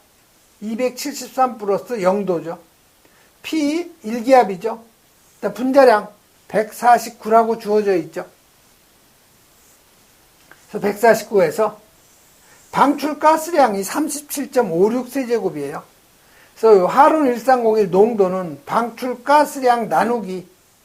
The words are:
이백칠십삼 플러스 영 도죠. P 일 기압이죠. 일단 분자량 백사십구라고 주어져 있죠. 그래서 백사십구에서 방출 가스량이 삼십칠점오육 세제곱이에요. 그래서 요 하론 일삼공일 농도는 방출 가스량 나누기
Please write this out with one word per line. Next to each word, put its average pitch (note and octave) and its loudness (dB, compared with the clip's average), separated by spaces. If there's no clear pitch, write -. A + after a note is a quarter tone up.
이백칠십삼 B3 -6
플러스 G#3 -4
영 F#3+ 0
도죠. E3+ -4
P D#4+ -4
일 A3+ -6
기압이죠. A3 2
일단 G3+ -8
분자량 B3+ 4
백사십구라고 A3 0
주어져 G3+ 0
있죠. E3 -8
그래서 F#3+ -8
백사십구에서 G#3 0
방출 C#4+ -2
가스량이 D#4 0
삼십칠점오육 A#3+ -4
세제곱이에요. F#3 -6
그래서 A3 6
요 F3+ 4
하론 D4 4
일삼공일 A3+ 0
농도는 F#3 0
방출 A#3+ -6
가스량 C#4 2
나누기 F#3 -2